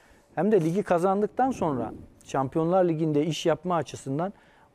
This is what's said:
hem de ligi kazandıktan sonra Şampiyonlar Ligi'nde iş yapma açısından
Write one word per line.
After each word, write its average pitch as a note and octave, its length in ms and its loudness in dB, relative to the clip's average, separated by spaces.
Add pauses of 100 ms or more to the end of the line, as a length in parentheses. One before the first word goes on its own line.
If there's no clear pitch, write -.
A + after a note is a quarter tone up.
(340)
hem F#3+ 180 2
de G3+ 80 6
ligi E3 220 0
kazandıktan G3 680 0
sonra C3 420 -4 (320)
Şampiyonlar D#3+ 600 0
Ligi'nde D#3 420 0
iş D#3+ 200 -4
yapma E3+ 300 0
açısından C#3+ 560 -6 (420)